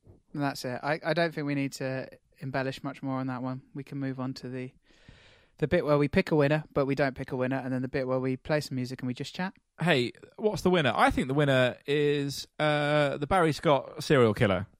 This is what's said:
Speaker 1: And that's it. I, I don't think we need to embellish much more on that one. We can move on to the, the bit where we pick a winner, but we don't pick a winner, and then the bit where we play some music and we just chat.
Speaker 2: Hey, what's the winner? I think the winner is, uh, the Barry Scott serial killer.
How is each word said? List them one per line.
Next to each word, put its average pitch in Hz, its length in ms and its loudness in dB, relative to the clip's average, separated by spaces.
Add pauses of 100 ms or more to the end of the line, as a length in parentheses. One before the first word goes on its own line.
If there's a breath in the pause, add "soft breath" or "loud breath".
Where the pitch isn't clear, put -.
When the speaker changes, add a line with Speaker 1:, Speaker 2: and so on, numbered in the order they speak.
(340)
Speaker 1:
And 151 100 -6
that's 135 220 -4
it. 123 180 -6
I, 151 220 -2
I 160 80 0
don't 165 200 0
think 156 140 -6
we 143 80 -2
need 139 180 -4
to 131 340 -8 (320)
embellish 135 440 -6
much 139 180 -10
more 135 180 -4
on 131 80 -4
that 127 140 -6
one. 127 200 -8 (120)
We 139 100 -12
can 143 140 -12
move 131 220 -6
on 131 160 -6
to - 140 -14
the, 127 220 -10 (840 soft breath)
the 151 100 0
bit 156 180 2
where 147 120 4
we 143 100 4
pick - 240 0
a 170 40 2
winner, 151 280 4 (100)
but 143 120 2
we 139 100 -2
don't 135 200 0
pick - 160 -10
a 143 40 -4
winner, 127 220 -2
and 127 160 -6
then 127 80 -2
the 135 60 -6
bit 135 200 -4
where 131 120 0
we 131 180 -2
play 151 240 -2
some 143 140 -10
music 127 260 -6
and 131 60 -6
we 123 80 -4
just - 180 -10
chat. 185 200 -6 (280)
Speaker 2:
Hey, 156 300 2 (240)
what's 208 260 -2
the 185 80 2
winner? 156 260 4
I 226 140 4
think 214 180 0
the 127 60 -2
winner 131 440 4 (100)
is, 143 600 0 (120)
uh, 147 580 2
the 143 100 -4
Barry 165 260 4
Scott 147 500 2
serial 120 320 6
killer. 95 320 2 (120)